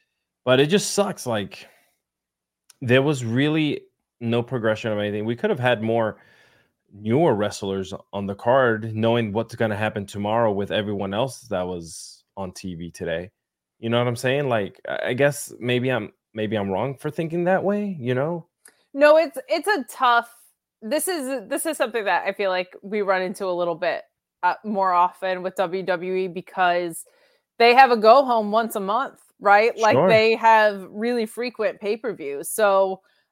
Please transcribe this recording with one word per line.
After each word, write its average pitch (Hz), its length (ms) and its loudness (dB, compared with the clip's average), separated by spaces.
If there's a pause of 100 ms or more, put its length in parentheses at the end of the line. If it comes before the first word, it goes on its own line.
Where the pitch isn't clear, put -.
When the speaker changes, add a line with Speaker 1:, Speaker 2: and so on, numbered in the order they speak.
(440)
Speaker 1:
But 127 160 4
it 147 80 4
just 196 260 0
sucks. - 340 -2
Like, 104 400 -6 (1120)
there 131 220 4
was 139 200 -2
really 143 580 -2 (400)
no 117 200 -2
progression 113 520 -2
of 104 60 -4
anything. 104 260 -4
We 117 100 -4
could 214 140 -2
have 165 100 -4
had 123 220 0
more 113 360 -2 (760)
newer 113 420 2
wrestlers 98 580 -4 (200)
on 98 140 -6
the 98 80 -6
card, 113 600 2
knowing 113 380 0
what's 113 220 -6
gonna 110 200 -2
happen 107 300 -4
tomorrow 107 460 0
with 98 200 -4
everyone 101 420 -4
else 123 360 -4
that 92 140 -4
was 87 600 -12 (140)
on 92 160 -10
T 90 220 -12
V 85 160 -12
today. 85 400 -8 (480)
You 113 100 -6
know 120 80 2
what 123 100 0
I'm 120 80 -4
saying? 135 320 -2
Like, 107 400 -4
I, - 200 -6
I 120 60 -2
guess 139 460 0
maybe 123 300 -2
I'm, 113 240 -4 (200)
maybe 107 220 -4
I'm 101 140 -2
wrong 120 260 -4
for - 140 -10
thinking 170 360 -4
that 185 180 0
way, 202 360 -4
you 123 140 -2
know? 160 340 -4 (460)
Speaker 2:
No, 294 240 6
it's, 311 200 0 (120)
it's 320 180 -4
a 381 220 0
tough, 240 440 2 (480)
this 254 260 -4
is, 269 420 -6
this 320 160 -4
is 311 120 -4
something 233 280 -2
that 180 200 0
I 196 60 -4
feel 196 200 -2
like 180 300 -4
we 208 200 -4
run 185 200 0
into 185 240 -6
a 185 60 -2
little 175 240 -2
bit, 165 280 -4 (400)
uh, 180 200 0
more 196 300 -2
often 180 480 0
with 185 140 -8
W 185 280 -4
W 185 300 -4
E 185 140 -2
because 175 800 -2 (520)
they 233 160 6
have 254 180 8
a 240 60 2
go 226 260 8
home 226 280 0
once 226 240 0
a 214 40 -6
month, 214 420 -4 (180)
right? 214 380 4
Like, - 180 4
Speaker 1:
Sure. 170 140 4
Speaker 2:
they 226 260 6
have 214 540 4
really 226 360 -2
frequent 220 540 -6
pay-per-views. 175 720 -6
So, 196 520 2 (300)